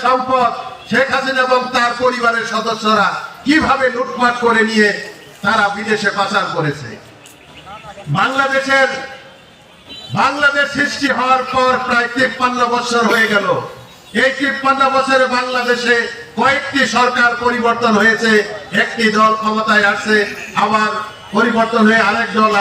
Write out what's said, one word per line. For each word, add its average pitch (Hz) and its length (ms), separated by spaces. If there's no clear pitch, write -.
সম্পদ 254 460
শেখ 262 260
হাসিনা 262 320
এবং 247 140
তার 240 160
পরিবারের 233 500
সদস্যরা 220 540
কিভাবে 220 400
লুটপাট 240 400
করে 226 240
নিয়ে 214 200
তারা 202 240
বিদেশে 208 420
পাচার 196 280
করেছে। 143 340
বাংলাদেশের, 269 680
বাংলাদেশ 285 440
সৃষ্টি 277 320
হওয়ার 254 260
পর 254 180
প্রায় 240 280
তিপ্পান্ন 247 440
বছর 240 260
হয়ে 220 220
গেল। 196 140
এই 262 160
তিপ্পান্ন 269 420
বছরে 262 300
বাংলাদেশে 240 580
কয়েকটি - 420
সরকার 240 360
পরিবর্তন 233 580
হয়েছে, 214 300
একটি 226 220
দল 220 240
ক্ষমতায় 214 500
আসছে, 214 260
আবার 214 260
পরিবর্তন 226 520
হয়ে 220 220
আরেক 220 200
দল 214 220